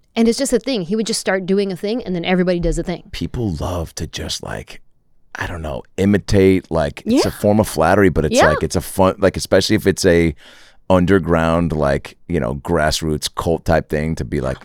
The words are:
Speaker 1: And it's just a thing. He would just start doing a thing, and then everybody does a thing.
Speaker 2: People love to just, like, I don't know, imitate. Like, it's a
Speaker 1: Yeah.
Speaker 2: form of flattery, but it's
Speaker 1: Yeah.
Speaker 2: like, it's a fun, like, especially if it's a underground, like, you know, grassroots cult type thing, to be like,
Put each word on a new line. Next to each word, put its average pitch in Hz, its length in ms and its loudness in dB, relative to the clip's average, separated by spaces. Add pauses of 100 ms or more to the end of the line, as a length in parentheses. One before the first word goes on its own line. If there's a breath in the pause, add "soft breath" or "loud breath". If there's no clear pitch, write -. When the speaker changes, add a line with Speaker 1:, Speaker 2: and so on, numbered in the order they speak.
(160)
Speaker 1:
And 226 120 4
it's 226 120 2
just 269 140 -2
a 226 60 4
thing. 254 220 -4
He 170 140 -4
would 220 100 -2
just 220 160 -4
start 190 240 -2
doing 196 260 0
a 185 40 -6
thing, 214 280 -6
and 185 120 -4
then 170 100 -4
everybody 180 340 2
does 170 200 -2
a - 40 -4
thing. - 280 -8
Speaker 2:
People - 420 -4
love 82 420 -6
to 82 120 -8
just, - 340 -10
like, - 400 -12 (540)
I 101 100 -6
don't 90 160 -8
know, 71 220 -8 (140)
imitate. 95 720 4
Like, 78 340 -2
it's 247 200 2
a - 40 -2
Speaker 1:
Yeah. - 100 -10
Speaker 2:
form 104 200 2
of 104 80 4
flattery, 92 420 4
but 73 160 0
it's 76 100 -2
Speaker 1:
Yeah. - 120 4
Speaker 2:
like, - 160 0
it's - 120 -4
a 92 60 0
fun, 95 380 0
like, 92 180 2
especially 95 380 2
if - 100 0
it's 95 200 0
a 85 280 4 (560 soft breath)
underground, 85 840 2
like, 71 460 -2 (100)
you 85 120 -2
know, 65 160 -4
grassroots 78 800 -2
cult - 320 -2
type 80 240 0
thing, 78 260 -2
to 69 100 -8
be 67 160 -4
like, 65 240 -6